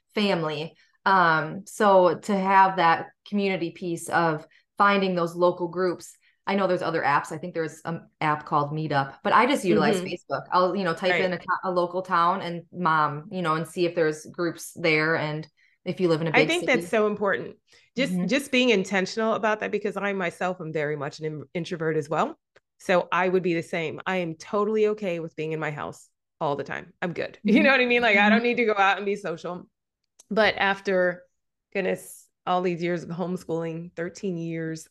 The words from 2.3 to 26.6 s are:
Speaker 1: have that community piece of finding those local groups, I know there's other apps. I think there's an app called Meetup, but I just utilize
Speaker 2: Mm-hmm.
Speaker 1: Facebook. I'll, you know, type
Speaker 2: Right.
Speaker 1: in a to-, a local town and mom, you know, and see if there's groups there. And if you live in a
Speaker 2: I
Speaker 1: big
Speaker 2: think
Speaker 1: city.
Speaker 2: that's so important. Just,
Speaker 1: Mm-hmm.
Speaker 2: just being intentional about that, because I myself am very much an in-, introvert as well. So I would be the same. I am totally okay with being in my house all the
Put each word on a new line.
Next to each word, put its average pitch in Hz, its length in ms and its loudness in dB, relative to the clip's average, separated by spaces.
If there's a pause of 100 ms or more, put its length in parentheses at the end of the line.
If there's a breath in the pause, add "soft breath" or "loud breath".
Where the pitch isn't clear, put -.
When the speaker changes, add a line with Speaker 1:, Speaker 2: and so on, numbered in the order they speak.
Speaker 1:
have 190 400 6
that 165 320 4 (200)
community 190 420 -2
piece 170 380 -8
of 160 380 0 (320 soft breath)
finding 196 360 4
those 170 220 -2
local 175 320 2
groups, 175 480 -4 (300)
I 196 100 -2
know 196 100 2
there's 180 160 0
other 165 200 -2
apps. 143 300 0
I 156 60 -8
think 180 160 -12
there's 160 300 -6
an - 240 -8 (120)
app 151 260 -2
called 143 260 -2
Meetup, 147 500 -2
but 202 100 0
I 226 140 6
just 254 180 0
utilize 180 360 2
Speaker 2:
Mm-hmm. 175 60 -6
Speaker 1:
Facebook. 139 440 -6
I'll, 180 240 2
you 202 100 -2
know, 170 100 0
type 185 180 0
Speaker 2:
Right. 165 120 2
Speaker 1:
in 180 80 -2
a 170 60 -4
to-, - 80 -14 (180)
a 190 60 -2
local 175 320 0
town 180 400 0
and 170 200 -8 (100)
mom, 156 580 0
you 185 120 -6
know, 160 120 0
and 165 120 -4
see 180 200 -2
if 170 80 -4
there's 156 320 -2
groups - 480 -6
there. 160 420 2
And 151 300 -4 (380)
if 185 160 -6
you 180 80 2
live 156 120 2
in 165 60 -2
a 151 60 -2
Speaker 2:
I 254 80 6
Speaker 1:
big - 80 4
Speaker 2:
think 349 140 0
Speaker 1:
city. 294 100 0
Speaker 2:
that's 233 160 0
so 214 180 2
important. 208 500 -4 (400 soft breath)
Just, 180 180 -2
Speaker 1:
Mm-hmm. 180 120 -2
Speaker 2:
just 277 240 -2
being 254 200 4
intentional 202 640 0
about 214 260 -2
that, 190 100 -6
because 202 260 -4
I 202 180 -4
myself 180 460 -4
am 160 120 -10
very 151 240 -2
much 147 240 -8
an 156 60 -6
in-, 151 180 -8 (100)
introvert 160 420 -4
as 151 120 -2
well. 190 280 -2 (420)
So 180 340 2
I 180 160 2
would 180 160 2
be 170 100 0
the 165 80 -2
same. 160 440 -6
I 185 100 -2
am 170 180 -4
totally 208 540 0
okay 202 320 -4
with 160 160 -12
being 160 160 -6
in 156 80 -4
my 147 100 -2
house 113 380 -10 (320)
all 143 160 0
the 139 80 -6